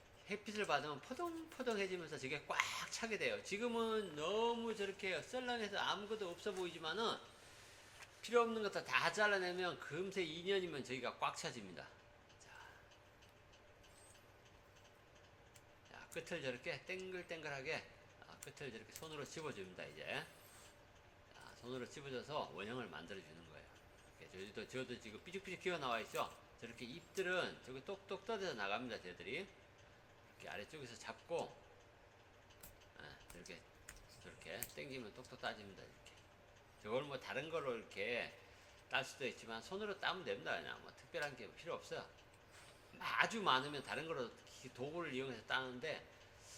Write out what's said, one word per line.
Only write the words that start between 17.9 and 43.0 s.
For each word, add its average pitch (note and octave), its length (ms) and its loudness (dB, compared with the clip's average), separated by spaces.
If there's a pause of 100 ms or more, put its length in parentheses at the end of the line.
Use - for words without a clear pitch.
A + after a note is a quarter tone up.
아, C3 160 -14
끝을 C#3 280 -6
저렇게 G#2+ 240 -10
손으로 D3+ 300 -6
집어줍니다, G2 600 -4
이제. D2+ 400 -2 (1080)
자, - 80 -16 (200)
손으로 B2 280 -4
집어줘서 C3+ 640 -2
원형을 G#2+ 340 -2
만들어주는 E2 600 -8
거예요. D2 160 -14 (540)
이렇게 D#3+ 340 -8
저도, G#2+ 160 -4
저도 B2 320 -2
지금 G#2+ 220 -8
삐죽삐죽 F#3 400 -4
기어 F3 160 4
나와 B2 220 4
있죠? C3 300 0 (300)
저렇게 A#2 240 -8
잎들은 E3+ 800 2
저기 C3 200 -6
똑똑 - 420 -4
떨어져 F#3+ 260 2
나갑니다, G#2+ 480 2
쟤들이. F#2+ 460 -4 (920)
이렇게 - 100 -8
아래쪽에서 A#2 500 -6
잡고, - 560 -2 (1400)
아, - 40 -12 (320)
이렇게, F2+ 240 -10 (640)
저렇게 E2+ 360 -6 (160)
당기면 C3 380 -6
똑똑 B2+ 280 -12
따집니다, G#2 420 -4
이렇게. - 300 -16 (680)
저걸 A#2+ 220 2
뭐 C#3+ 160 -2
다른 C#3+ 300 -2
걸로 C#3+ 260 2
이렇게 G#2+ 580 0 (560)
딸 C3 140 4
수도 - 240 -2
있지만 A2+ 340 -4
손으로 G3+ 380 -2
따면 E3+ 240 2
됩니다, A#2+ 340 2
그냥. B1+ 240 -4
뭐 - 160 -12
특별한 D3 380 -2
게 A2 220 -8
필요 D#3+ 180 -4
없어요. C#3 300 -4 (920)
아주 G3+ 420 6